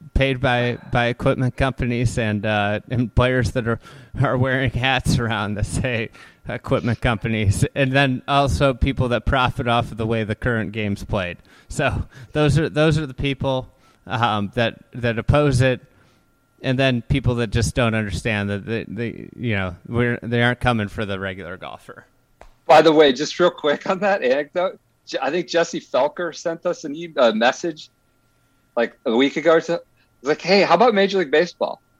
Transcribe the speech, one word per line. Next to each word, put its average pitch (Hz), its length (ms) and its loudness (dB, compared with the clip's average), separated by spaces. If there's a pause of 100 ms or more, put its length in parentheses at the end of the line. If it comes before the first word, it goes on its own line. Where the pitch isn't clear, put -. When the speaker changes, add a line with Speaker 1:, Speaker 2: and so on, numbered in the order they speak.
(120)
Speaker 1:
paid 135 280 0
by, 123 380 0 (120)
by 120 160 2
equipment 127 500 0
companies 123 640 -2
and, 104 260 -2
uh, 104 360 0 (100)
and 120 240 -2
players 127 380 2
that 117 160 -4
are, 117 100 -2 (420)
are 127 160 2
wearing 127 340 0
hats 127 500 0
around 104 340 -2
that 101 120 -2
say 117 440 -4 (380)
equipment 120 520 -2
companies, 110 640 0 (120)
and 131 160 0
then 135 340 0
also 139 480 2
people 127 340 0
that 117 180 -2
profit 127 420 0
off 117 240 0
of 110 40 -14
the 113 100 -4
way 113 180 0
the 104 100 -4
current 110 380 -4
game's 104 320 -4
played. 90 340 -4 (300)
So 131 400 -2 (240)
those 151 260 4
are, 156 100 2
those 156 300 2
are 156 80 -4
the 131 80 -12
people, 135 580 -4 (360)
um, 107 460 0
that, 117 240 -2 (140)
that 117 280 -4
oppose 143 400 2
it, 131 220 0 (800)
and 131 140 -2
then 131 260 2
people 127 340 0
that 120 120 -2
just 113 280 -2
don't 117 180 2
understand 104 560 -2
that 98 160 -6
they, 107 220 -4
they, 110 480 -10
you 113 180 -2
know, 92 220 -4 (100)
we're, 120 340 0
they 120 220 -2
aren't 123 160 0
coming 113 300 0
for 107 160 -6
the 98 160 -6
regular 92 360 -10
golfer. - 500 -16 (600)
Speaker 2:
By 156 160 10
the 156 100 8
way, 147 200 8
just 135 260 -4
real 175 120 6
quick - 380 -2
on 190 120 -2
that 196 240 0
anecdote, 151 560 -2 (260)
Je-, 165 160 -6
I 135 80 -2
think 175 180 -4
Jesse 165 320 0
Felker 147 540 -2
sent 165 320 -6
us 170 180 -6
an 143 100 -8
e-, 165 220 -14
a 117 180 4
message, 135 560 -2 (840)
like, 117 300 -2
a 113 80 0
week 135 220 2
ago 160 180 4
or 165 60 4
so. 170 200 -4 (400)
It's 127 80 -8
like, 147 140 -2
"Hey, 185 200 4
how 156 120 4
about 233 180 6
Major 196 260 2
League 151 120 -2
Baseball?" - 500 -2 (200)